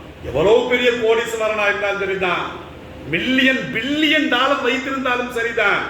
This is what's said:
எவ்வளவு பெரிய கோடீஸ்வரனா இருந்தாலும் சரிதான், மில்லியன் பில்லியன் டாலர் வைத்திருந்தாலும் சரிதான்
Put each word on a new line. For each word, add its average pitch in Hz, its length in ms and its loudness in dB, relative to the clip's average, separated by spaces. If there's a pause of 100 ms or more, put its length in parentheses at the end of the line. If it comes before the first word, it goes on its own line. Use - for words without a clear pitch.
(260)
எவ்வளவு 196 420 4
பெரிய 247 220 2
கோடீஸ்வரனா 220 760 0
இருந்தாலும் 196 340 0
சரிதான், 185 600 -2 (500)
மில்லியன் 254 520 2 (120)
பில்லியன் 294 540 0
டாலர் 254 360 2
வைத்திருந்தாலும் 262 680 -2
சரிதான் 226 580 0